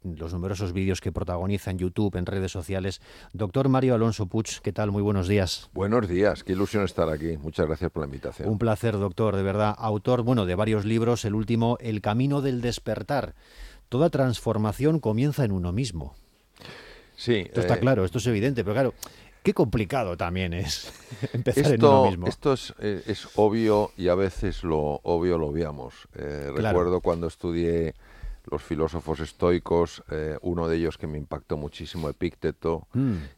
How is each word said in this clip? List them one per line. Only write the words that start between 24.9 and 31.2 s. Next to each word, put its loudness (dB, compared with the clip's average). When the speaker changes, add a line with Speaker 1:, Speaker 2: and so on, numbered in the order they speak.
Speaker 2:
obvio 2
lo 0
obviamos. -6
Eh, -8
Speaker 1:
Claro. 0
Speaker 2:
recuerdo 2
cuando 0
estudié 0
los -6
filósofos -2
estoicos, 0
eh, -4
uno -2
de 2
ellos -2
que -8
me -8
impactó -8